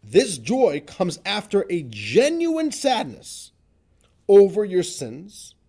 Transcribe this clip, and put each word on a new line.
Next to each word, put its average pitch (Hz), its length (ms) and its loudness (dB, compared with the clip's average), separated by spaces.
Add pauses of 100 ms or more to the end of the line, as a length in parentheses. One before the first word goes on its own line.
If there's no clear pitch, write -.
This 175 340 2
joy 151 480 0
comes 180 400 -6
after 202 440 -2
a 175 180 -4
genuine 294 840 -2
sadness - 800 -6 (760)
over 202 360 6
your 185 200 0
sins 151 720 -12 (140)